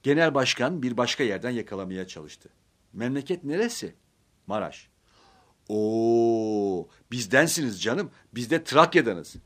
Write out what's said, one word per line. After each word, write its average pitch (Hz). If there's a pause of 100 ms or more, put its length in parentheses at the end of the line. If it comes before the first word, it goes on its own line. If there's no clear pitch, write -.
Genel 151
başkan 135
bir 123
başka 123
yerden 101
yakalamaya 95
çalıştı. 78 (440)
"Memleket 139
neresi?" 165 (520)
"Maraş." 95 (800)
"Oo, 110 (220)
bizdensiniz 123
canım, 147 (240)
biz 120
de -
Trakya'danız." 131